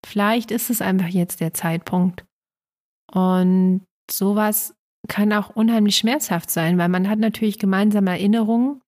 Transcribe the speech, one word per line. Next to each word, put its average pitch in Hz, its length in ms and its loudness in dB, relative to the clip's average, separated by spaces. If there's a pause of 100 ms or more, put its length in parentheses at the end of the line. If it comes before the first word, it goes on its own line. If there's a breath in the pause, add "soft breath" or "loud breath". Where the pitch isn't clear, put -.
Vielleicht 220 440 -2
ist 226 200 -4
es 226 120 -2
einfach 190 260 0
jetzt 175 340 -2
der 160 120 -4
Zeitpunkt. 180 680 -2 (880)
Und 185 720 2 (240)
sowas 208 680 -2 (340)
kann 214 240 0
auch 208 160 -2
unheimlich 220 480 2
schmerzhaft 220 520 -2
sein, 170 280 0
weil 175 100 2
man 185 220 0
hat 214 100 -2
natürlich 214 400 -2
gemeinsame 196 520 2
Erinnerungen 233 760 0